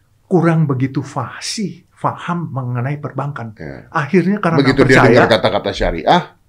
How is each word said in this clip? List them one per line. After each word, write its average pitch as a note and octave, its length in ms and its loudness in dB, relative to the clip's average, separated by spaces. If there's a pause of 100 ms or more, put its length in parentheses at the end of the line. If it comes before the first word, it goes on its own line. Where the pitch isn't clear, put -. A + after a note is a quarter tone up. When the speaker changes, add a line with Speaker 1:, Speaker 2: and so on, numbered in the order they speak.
(260)
Speaker 1:
kurang E3 400 2
begitu C3+ 340 -2
fasih, - 880 -10
faham E3 600 -6
mengenai B2+ 480 -4
perbankan. C3+ 560 -8
Speaker 2:
Ya. C#2+ 340 -14
Speaker 1:
Akhirnya F3 560 0
karena E3 160 2
Speaker 2:
Begitu C3+ 220 4
Speaker 1:
nggak B2+ 80 4
Speaker 2:
dia C3 100 4
Speaker 1:
percaya, B2+ 160 6
Speaker 2:
dengar F3 160 6
kata-kata G2+ 400 0
syariah, G2 500 0 (280)